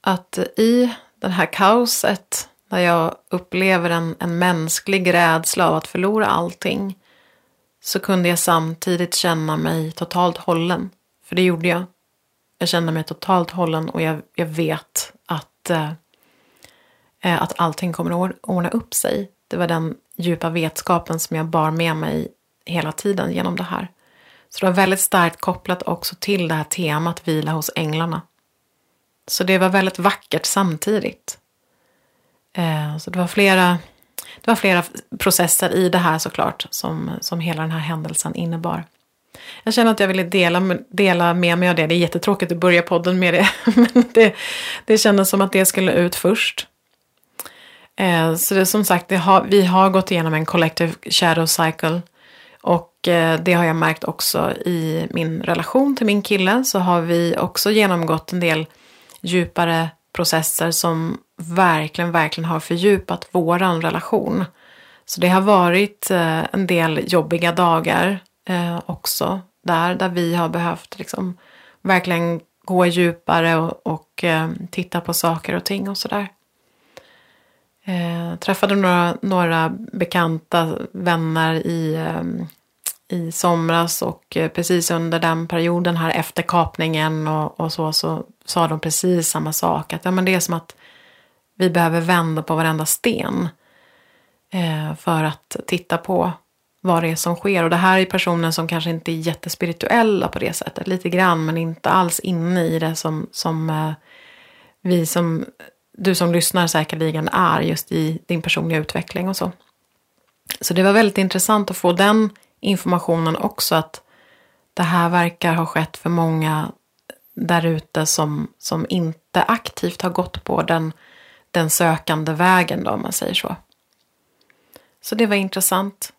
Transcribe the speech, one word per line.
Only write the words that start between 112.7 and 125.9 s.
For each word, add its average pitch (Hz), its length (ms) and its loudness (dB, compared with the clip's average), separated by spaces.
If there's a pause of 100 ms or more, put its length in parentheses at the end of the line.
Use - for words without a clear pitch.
också, - 400 -2
att - 260 -2 (720)
det 185 100 0
här 170 260 2
verkar 170 440 2
ha 165 120 0
skett 160 320 -4
för - 120 -4
många 160 640 0 (640)
där 170 300 0
ute 156 400 -2
som, 151 420 -2 (100)
som - 320 -4
inte 170 540 -2
aktivt - 580 -4
har 180 80 -2
gått 180 340 -6
på - 180 -2
den, 165 320 -2 (580)
den 160 180 0
sökande 160 640 0
vägen 180 500 2
då, - 80 -2
om - 100 -4
man - 100 -8
säger - 220 -4
så. - 220 -4 (1500)
Så - 140 -8
det 226 100 2
var 202 100 0
intressant. 190 840 -2